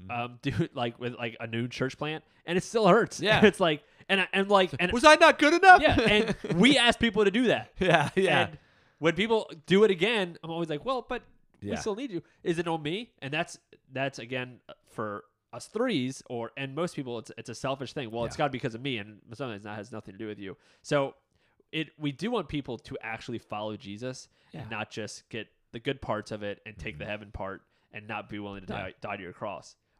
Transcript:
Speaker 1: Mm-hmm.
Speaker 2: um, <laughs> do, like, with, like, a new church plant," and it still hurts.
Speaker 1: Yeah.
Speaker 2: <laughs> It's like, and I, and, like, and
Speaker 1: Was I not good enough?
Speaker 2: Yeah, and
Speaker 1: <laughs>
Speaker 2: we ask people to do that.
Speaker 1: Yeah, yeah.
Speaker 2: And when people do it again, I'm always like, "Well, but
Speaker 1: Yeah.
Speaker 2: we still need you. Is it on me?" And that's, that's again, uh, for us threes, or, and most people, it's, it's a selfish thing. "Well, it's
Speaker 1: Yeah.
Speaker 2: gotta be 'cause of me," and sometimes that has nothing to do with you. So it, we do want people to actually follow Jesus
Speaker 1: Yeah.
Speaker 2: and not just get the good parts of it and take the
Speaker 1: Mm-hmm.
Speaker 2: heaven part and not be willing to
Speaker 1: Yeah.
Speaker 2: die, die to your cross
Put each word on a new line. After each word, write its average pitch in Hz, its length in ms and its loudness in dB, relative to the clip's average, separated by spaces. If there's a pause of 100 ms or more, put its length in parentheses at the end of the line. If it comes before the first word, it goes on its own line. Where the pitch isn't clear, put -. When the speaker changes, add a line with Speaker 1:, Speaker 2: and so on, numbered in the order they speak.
Speaker 1:
Mm-hmm. 92 80 -18
Speaker 2:
um, 120 280 -8
<laughs> - 40 -20
do, 139 320 -2
like, 120 240 -6
with, 123 160 -8
like, 117 240 -8
a 117 80 -10
new 117 220 -4
church 131 280 -6
plant," 151 280 -8 (200)
and 175 140 -2
it 170 60 -2
still 214 240 2
hurts. 196 320 4
Speaker 1:
Yeah. 202 200 2
Speaker 2:
<laughs> - 40 8
It's 202 160 6
like, 160 240 0 (240)
and 190 140 2
I, 175 100 -2
and, 196 180 0
like, 190 200 4 (100)
and 180 120 0
Speaker 1:
Was 240 120 0
I 302 100 12
not 320 240 8
good 302 160 6
enough? 359 260 10
Speaker 2:
Yeah, 285 200 4
and 214 440 2
Speaker 1:
<laughs> - 160 -4
Speaker 2:
we 269 160 8
ask 240 220 4
people 214 260 2
to 196 60 6
do 240 160 2
that. 120 320 0
Speaker 1:
Yeah, 160 380 4
yeah. 175 320 2
Speaker 2:
And 147 100 -14 (400)
when 160 160 2
people 220 360 0 (160)
do 196 180 8
it 208 60 6
again, 185 520 -2
I'm 160 80 -12
always 165 180 -4
like, 151 160 -6
"Well, 247 240 -6
but 247 140 -8 (380)
Speaker 1:
Yeah. 101 120 -8
Speaker 2:
we - 60 -4
still 214 160 -6
need 254 160 -8
you. 170 120 -8 (200)
Is 170 160 -4
it 170 100 -4
on 165 140 -4
me?" 185 300 -8 (100)
And 135 100 -10
that's, 160 260 -6 (340)
that's 135 260 -6
again, 127 500 -8
uh, - 40 -20 (180)
for 107 340 -8 (280)
us 120 160 -16
threes, 180 600 -2
or, 117 280 -8
and 135 180 -10
most 170 220 -6
people, 123 220 -8
it's, - 200 -14
it's 113 100 -14
a 117 60 -10
selfish 135 380 -6
thing. 123 180 -8
"Well, 117 140 -4
it's 113 100 -6
Speaker 1:
Yeah. - 40 -10
Speaker 2:
gotta 147 120 0
be 127 80 -8
'cause 117 160 -6
of 113 80 -12
me," 131 160 -4
and 104 220 -14 (140)
sometimes 110 280 -10
that 107 140 -12
has 107 160 -12
nothing 104 200 -14
to 98 60 -20
do 110 80 -10
with 104 120 -10
you. 95 180 -12 (260)
So 139 320 -2 (580)
it, 156 260 -6
we 147 140 -6
do 180 180 -6
want 202 180 -4
people 131 300 -8
to - 240 -14
actually 113 360 -10
follow 107 380 -8
Jesus 110 520 -12 (240)
Speaker 1:
Yeah. - 100 -16
Speaker 2:
and 107 80 -14
not 110 200 -8
just - 400 -12
get 110 180 -12 (240)
the 120 80 -12
good 135 220 -6
parts 107 280 -6
of 104 120 -10
it 101 240 -8
and 107 120 -16
take 104 200 -12
the 101 60 -12
Speaker 1:
Mm-hmm. 104 60 -10
Speaker 2:
heaven 104 220 -10
part 95 300 -10 (300)
and 107 140 -16
not 104 220 -10
be 104 100 -10
willing 101 280 -12
to 101 60 -12
Speaker 1:
Yeah. 101 100 -8
Speaker 2:
die, 95 180 -12
die 101 160 -10
to 98 60 -14
your 87 100 -14
cross - 440 -12 (240)